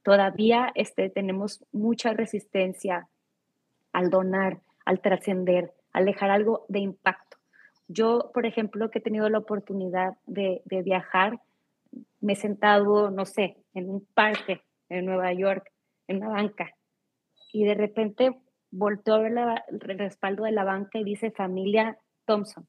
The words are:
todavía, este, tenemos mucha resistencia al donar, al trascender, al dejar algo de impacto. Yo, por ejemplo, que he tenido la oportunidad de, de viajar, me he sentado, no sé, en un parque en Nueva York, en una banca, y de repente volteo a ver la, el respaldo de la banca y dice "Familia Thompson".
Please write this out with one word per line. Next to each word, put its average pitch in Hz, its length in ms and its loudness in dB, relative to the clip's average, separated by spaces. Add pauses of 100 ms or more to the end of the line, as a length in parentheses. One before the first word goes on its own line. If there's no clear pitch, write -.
todavía, 208 720 4
este, 190 340 -2
tenemos 196 640 -4
mucha 226 400 0
resistencia 190 960 -4 (800)
al 180 180 2
donar, 190 520 2 (240)
al 190 160 0
trascender, 180 720 0 (180)
al 185 140 2
dejar 196 240 0
algo 214 400 2
de 202 100 -2
impacto. - 560 -4 (540)
Yo, 226 440 0
por 233 120 0
ejemplo, 220 440 -4
que 220 100 -4
he - 20 -4
tenido 214 260 -2
la 214 120 2
oportunidad 190 760 -4 (120)
de, 190 380 -4
de 190 180 -4
viajar, 185 600 0 (800)
me 202 120 0
he - 40 2
sentado, 208 760 4
no 190 140 -4
sé, 190 320 -2 (160)
en 185 160 -8
un 196 240 -8
parque 208 480 0 (260)
en 180 180 -4
Nueva 185 280 0
York, 190 360 -2 (380)
en 190 100 -2
una 214 120 -6
banca, 208 440 -4 (800)
y 214 140 0
de 208 80 2
repente 214 640 0 (340)
volteo 208 440 0
a 220 40 4
ver 220 140 0
la, 233 340 -2
el 196 120 -10 (180)
respaldo 202 480 -4
de 220 60 -2
la 208 120 0
banca 196 360 -4
y 214 40 -4
dice 208 280 -4
"Familia 202 680 0 (260)
Thompson". 208 460 -2